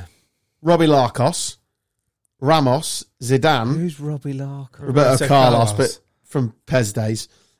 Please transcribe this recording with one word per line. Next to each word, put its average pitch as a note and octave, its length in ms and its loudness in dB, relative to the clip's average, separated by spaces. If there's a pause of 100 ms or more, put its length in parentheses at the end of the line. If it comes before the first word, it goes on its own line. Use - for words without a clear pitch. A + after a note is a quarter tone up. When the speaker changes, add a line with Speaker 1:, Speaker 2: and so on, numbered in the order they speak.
(280)
Speaker 1:
<coughs> - 340 -20
Robbie E3 260 4
Larkos, C3+ 680 0 (840)
Ramos, C#3+ 640 0 (160)
Zidane. C3 560 0
Speaker 2:
Who's E3 240 -6
Robbie D3 320 -10
Larkos? C#3 480 -14
Speaker 1:
Roberto - 60 -14
Speaker 3:
Roberto C3+ 400 2
Speaker 1:
Carlos, A#2+ 440 4
Speaker 3:
Carlos. - 20 -4
Speaker 1:
but B2 260 -2 (260)
from B2 280 -4 (140)
Pez A2+ 260 0
days. A2 360 -6 (300)